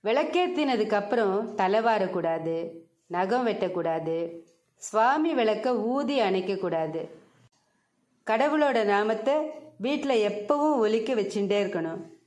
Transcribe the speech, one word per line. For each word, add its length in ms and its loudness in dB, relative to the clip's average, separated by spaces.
விளக்கேத்தினதுக்கு 960 0
அப்புறம் 380 0
தலை 280 2
வாரக்கூடாது, 720 0
நகம் 400 0
வெட்டக்கூடாது, 720 -2
சுவாமி 520 2
விளக்க 520 0
ஊதி 360 0
அணைக்கக்கூடாது. 800 -2
கடவுளோட 560 2
நாமத்தை 500 2
வீட்ல 340 -2
எப்பவும் 540 0
ஒலிக்க 340 2
வச்சுட்டே 440 0
இருக்கணும். 420 -2